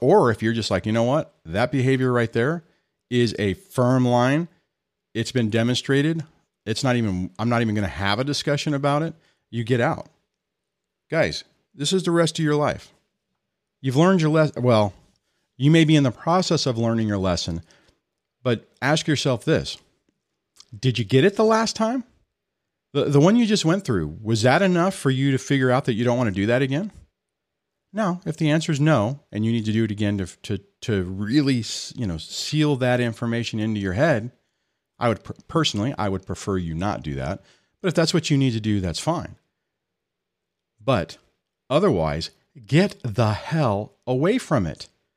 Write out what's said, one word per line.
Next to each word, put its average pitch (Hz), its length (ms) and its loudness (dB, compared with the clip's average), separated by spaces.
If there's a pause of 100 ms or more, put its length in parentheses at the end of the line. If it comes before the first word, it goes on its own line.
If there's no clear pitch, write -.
or 139 300 4
if 104 100 -4
you're 110 120 0
just 113 180 -4
like, 92 140 0
"You 107 60 -2
know 117 120 2
what? 135 300 -2 (120)
That 104 260 -2
behavior 131 400 2
right 120 200 0
there 147 320 -2 (460)
is 120 300 2
a 101 160 0
firm 127 500 0
line. 127 420 2 (680)
It's 113 180 -4
been 117 180 0
demonstrated. 135 760 0 (420)
It's 110 180 -6
not 127 140 2
even, 92 420 -2
I'm 110 100 -2
not 117 120 2
even 110 140 0
gonna 104 120 -2
have 98 320 -4
a 127 40 -2
discussion 147 500 -2
about 143 300 0
it." 160 100 -6 (380)
You 117 120 -4
get 117 180 0
out. 143 260 -2 (1000)
Guys, 139 340 -2 (300)
this 151 200 -4
is 185 100 0
the 175 80 -2
rest 165 280 0
of 160 60 0
your 147 100 2
life. 147 380 -2 (880)
You've 131 140 -2
learned 180 260 4
your 151 100 2
les-, 156 260 4
well, 110 360 2 (640)
you 139 140 4
may 165 140 6
be 156 100 4
in 147 80 6
the 127 80 2
process 170 560 0
of 123 100 -2
learning 113 300 0
your 104 100 0
lesson, 90 440 -2 (840)
but 120 240 -2 (140)
ask 151 260 0
yourself 135 380 0
this. 117 320 0 (1000)
Did 120 220 0
you 117 60 -2
get 131 200 4
it 196 100 2
the - 100 2
last 220 300 2
time? 233 280 -2 (880)
The, 139 120 0
the 143 140 4
one 180 160 6
you 240 120 4
just 208 180 2
went 185 200 0
through, 85 360 -2
was 107 220 0
that 135 180 6
enough 185 340 2
for - 160 -2
you 135 200 0
to 135 80 2
figure 131 320 0
out 127 140 2
that 131 80 0
you 110 100 -2
don't 120 140 0
wanna 123 140 0
do 98 160 0
that 120 140 2
again? 143 300 -4 (1040)
No. 185 320 -4
If 156 120 -6
the 156 140 2
answer 160 200 0
is 143 80 -2
no, 139 420 2 (100)
and 107 140 -2
you 113 60 0
need 113 140 -2
to 110 80 0
do 110 120 2
it 107 60 -2
again 104 280 -2
to, 90 80 -4 (160)
to, 101 160 -6 (220)
to 101 240 -2
really 117 560 -2
s-, - 360 -10
you 127 100 -6
know, 85 100 -6
seal 147 600 -2
that 123 220 0
information 117 600 -4
into 107 220 -2
your 95 120 -2
head, 123 380 -2 (680)
I 120 100 0
would 107 140 -4
per-, - 120 -14 (120)
personally, 135 500 -2
I 101 120 -2
would 95 160 -4
prefer 98 320 -4
you 82 180 -4
not 95 280 -4
do 71 120 -6
that. 67 260 -6 (400)
But 196 80 -2
if 156 60 0
that's 160 180 2
what - 160 -2
you 147 80 2
need 135 140 2
to 113 100 -2
do, 104 200 0
that's 87 180 -4
fine. 156 360 -6 (1500)
But 104 340 -2 (520)
otherwise, 90 640 0 (340)
get 175 380 2
the 110 300 0
hell 107 600 -2 (140)
away 165 300 0
from 131 280 0
it. 69 220 -8 (300)